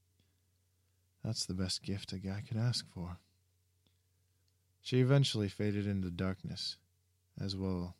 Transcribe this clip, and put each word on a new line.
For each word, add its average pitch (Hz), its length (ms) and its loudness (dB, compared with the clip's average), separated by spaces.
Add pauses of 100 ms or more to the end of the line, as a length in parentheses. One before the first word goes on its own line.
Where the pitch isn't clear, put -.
(1200)
That's - 240 -2
the 92 80 -4
best 92 260 -2
gift 98 320 -4
a 92 60 -6
guy 98 280 -4
could 107 100 -4
ask 117 340 0
for. 87 260 -8 (1600)
She - 180 4
eventually 127 500 6
faded 101 380 0
into 95 240 0
darkness, 92 680 -4 (640)
as 98 140 -4
well, 90 440 -2